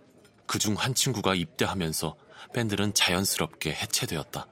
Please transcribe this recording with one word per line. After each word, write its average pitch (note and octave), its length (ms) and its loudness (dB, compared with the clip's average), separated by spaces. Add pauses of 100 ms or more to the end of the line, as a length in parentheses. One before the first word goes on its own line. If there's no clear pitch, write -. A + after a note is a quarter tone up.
(460)
그중 G#2 280 0
한 B2+ 200 0
친구가 G2+ 400 2
입대하면서 E2+ 800 -2 (380)
밴드는 G#2 420 0
자연스럽게 F2 800 2
해체되었다. - 800 -4